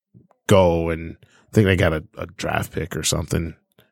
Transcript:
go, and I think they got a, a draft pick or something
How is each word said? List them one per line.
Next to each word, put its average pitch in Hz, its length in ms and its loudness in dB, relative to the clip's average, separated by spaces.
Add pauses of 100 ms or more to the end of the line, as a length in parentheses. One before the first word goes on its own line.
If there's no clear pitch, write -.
(460)
go, 85 440 4
and 82 320 -8
I - 320 -20
think 107 120 4
they 95 100 4
got 87 180 2
a, 78 100 -6 (120)
a 87 100 -10
draft - 460 -6
pick - 240 -8
or 78 60 -6
something 82 520 -4 (380)